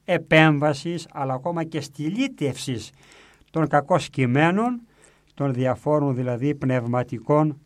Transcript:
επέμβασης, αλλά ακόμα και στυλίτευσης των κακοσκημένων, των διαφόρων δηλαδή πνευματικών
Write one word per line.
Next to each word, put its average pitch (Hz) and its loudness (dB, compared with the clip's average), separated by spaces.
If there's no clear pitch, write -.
επέμβασης, 160 2
αλλά 135 -6
ακόμα 165 -4
και 160 -6
στυλίτευσης 147 -4
των 160 0
κακοσκημένων, 160 2
των 139 -2
διαφόρων 131 0
δηλαδή 127 -2
πνευματικών 127 0